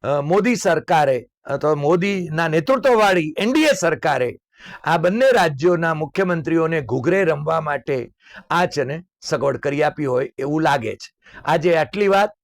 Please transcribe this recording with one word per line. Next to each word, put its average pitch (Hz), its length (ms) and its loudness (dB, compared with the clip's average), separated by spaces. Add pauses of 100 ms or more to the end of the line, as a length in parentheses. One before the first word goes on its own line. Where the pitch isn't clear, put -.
અ, 143 200 -2
મોદી 196 340 2
સરકારે 151 720 0 (160)
અથવા 147 320 0
મોદીના 170 720 0
નેતૃત્વવાળી 190 880 2
એન 214 160 0
ડી 311 80 4
એ 302 200 4
સરકારે 143 560 -2 (460)
આ 165 140 0
બંને 208 340 2
રાજ્યોના 165 640 2
મુખ્યમંત્રીઓને 160 880 -2
ઘૂઘરે 135 420 0
રમવા 160 380 0
માટે 143 500 -6 (380)
આ 170 160 2
છે 147 180 -2
ને 151 200 -8 (180)
સગવડ 139 360 -2
કરી 143 260 -2
આપી 147 220 -2
હોય 127 320 -2
એવું 147 240 -2
લાગે 139 340 -2
છે. - 500 -20
આજે 160 320 2
આટલી 196 300 -2
વાત. 196 220 2 (140)